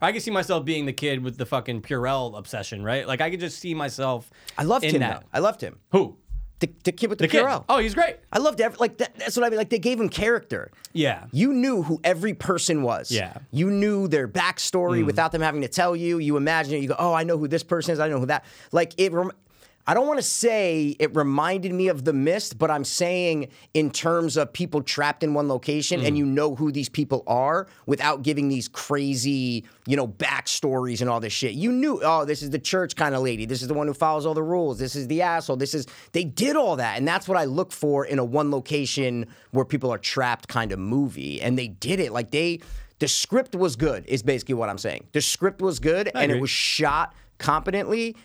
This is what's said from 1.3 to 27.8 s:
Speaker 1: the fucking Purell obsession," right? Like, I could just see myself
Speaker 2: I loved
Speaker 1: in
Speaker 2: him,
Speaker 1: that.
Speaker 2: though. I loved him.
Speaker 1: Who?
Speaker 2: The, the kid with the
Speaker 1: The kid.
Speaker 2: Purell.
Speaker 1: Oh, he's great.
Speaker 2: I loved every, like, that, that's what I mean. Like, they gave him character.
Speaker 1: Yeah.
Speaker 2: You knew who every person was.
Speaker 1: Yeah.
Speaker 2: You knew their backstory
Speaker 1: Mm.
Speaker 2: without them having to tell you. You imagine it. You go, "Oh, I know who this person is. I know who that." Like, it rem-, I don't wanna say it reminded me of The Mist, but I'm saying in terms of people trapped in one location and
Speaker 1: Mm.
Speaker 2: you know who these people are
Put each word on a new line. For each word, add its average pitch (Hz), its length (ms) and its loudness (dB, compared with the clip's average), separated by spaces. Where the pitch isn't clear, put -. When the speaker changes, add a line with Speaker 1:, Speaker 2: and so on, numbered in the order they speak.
Speaker 1:
the 120 80 -4
fucking 120 360 -4
Purell 127 540 -4
obsession," 101 480 -8
right? 120 240 -2
Like, 131 140 -2
I 165 80 0
could 180 100 -6
just 170 200 -8
see 175 120 -6
myself 135 580 -4
Speaker 2:
I 143 60 -2
loved 226 200 2
Speaker 1:
in 156 120 2
Speaker 2:
him, 135 40 2
Speaker 1:
that. 117 220 -2
Speaker 2:
though. - 100 -20
I 131 60 -2
loved 202 240 0
him. 92 160 -10
Speaker 1:
Who? 180 240 4
Speaker 2:
The, - 80 0
the 180 80 2
kid 214 160 -2
with 202 120 -4
the 165 80 6
Speaker 1:
The - 0 -
kid. 269 160 6
Speaker 2:
Purell. 262 240 0
Speaker 1:
Oh, 254 100 4
he's 220 160 0
great. 330 220 2
Speaker 2:
I 226 80 2
loved 285 200 2
every, 220 180 2
like, 226 200 0
that, - 180 -2
that's - 200 -6
what 240 100 4
I - 20 0
mean. 220 100 0
Like, 220 120 -2
they 233 80 2
gave 233 200 0
him 214 120 0
character. 208 600 -2
Speaker 1:
Yeah. 135 400 0
Speaker 2:
You 226 220 4
knew 247 280 2
who 156 220 -2
every 180 300 2
person 170 480 0
was. 110 300 -2
Speaker 1:
Yeah. 95 260 -2
Speaker 2:
You 165 180 0
knew 202 380 2
their 143 200 2
backstory 175 760 0
Speaker 1:
Mm. 156 40 2
Speaker 2:
without 160 260 2
them 160 80 -2
having 151 220 0
to 131 60 -2
tell 175 280 2
you. 170 220 0
You 147 180 2
imagine 151 380 2
it. 143 80 -2
You 131 60 -2
go, 135 100 -2
"Oh, 175 160 2
I 160 80 2
know 170 160 0
who 151 100 -2
this 160 140 0
person 170 300 -2
is. 151 80 0
I 156 80 2
know 143 100 0
who 127 80 0
that." 143 180 0
Like, 170 260 2
it 185 140 4
rem-, 180 180 0
I 156 80 4
don't 254 120 4
wanna 294 140 2
say 175 760 2
it 156 180 0
reminded 160 560 2
me 185 160 2
of 143 160 -2
The 156 80 4
Mist, 147 460 0
but 160 120 2
I'm 143 140 0
saying 175 640 0
in 156 180 4
terms 165 460 0
of 147 160 0
people 160 300 -2
trapped 147 420 0
in 151 80 2
one 147 160 2
location 147 560 -2
and 147 100 2
Speaker 1:
Mm. 147 40 2
Speaker 2:
you 143 80 2
know 143 300 2
who 151 140 0
these 139 200 -4
people 139 360 -2
are 143 400 2